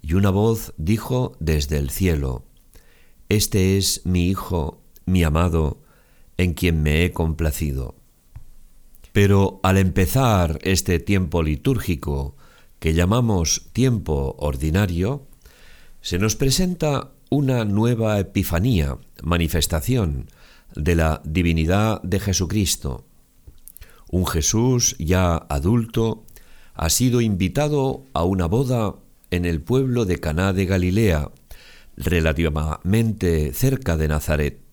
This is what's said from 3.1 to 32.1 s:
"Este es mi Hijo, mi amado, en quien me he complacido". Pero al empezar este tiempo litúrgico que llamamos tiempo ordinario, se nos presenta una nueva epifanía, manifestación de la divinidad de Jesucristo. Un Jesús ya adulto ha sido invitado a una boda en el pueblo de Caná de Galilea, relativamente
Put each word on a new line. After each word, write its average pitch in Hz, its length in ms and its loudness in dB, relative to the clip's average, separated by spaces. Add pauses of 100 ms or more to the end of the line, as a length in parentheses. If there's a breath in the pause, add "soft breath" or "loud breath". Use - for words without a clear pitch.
"Este 98 500 2
es - 280 -2
mi 90 240 2
Hijo, 90 520 -4 (240)
mi 90 180 4
amado, 80 580 0 (560 soft breath)
en 90 160 0
quien 82 300 0
me 76 200 2
he 90 80 0
complacido". 76 840 -4 (1160)
Pero 98 520 4
al 95 140 4
empezar 95 840 2
este 92 380 0
tiempo 90 440 0
litúrgico 73 920 -4 (420 soft breath)
que 80 140 0
llamamos 95 800 0
tiempo 80 680 0
ordinario, 85 880 -2 (760 soft breath)
se - 160 -6
nos 110 200 0
presenta 151 720 0 (180)
una 131 360 2
nueva 110 540 2
epifanía, 87 800 0 (240)
manifestación 82 1080 -2 (460 loud breath)
de 82 200 0
la 80 300 2
divinidad 85 800 0
de 92 180 -2
Jesucristo. 92 840 -2 (1040 loud breath)
Un 90 160 0
Jesús 117 720 0
ya 87 380 2
adulto 113 880 -2 (480 loud breath)
ha - 160 -2
sido 123 300 2
invitado 131 960 0
a 82 100 0
una 92 220 2
boda 117 500 0 (340)
en 87 160 -2
el 82 160 -2
pueblo 123 440 0
de 90 140 -2
Caná 87 340 0
de 95 120 0
Galilea, 90 680 0 (640 loud breath)
relativamente 80 1600 0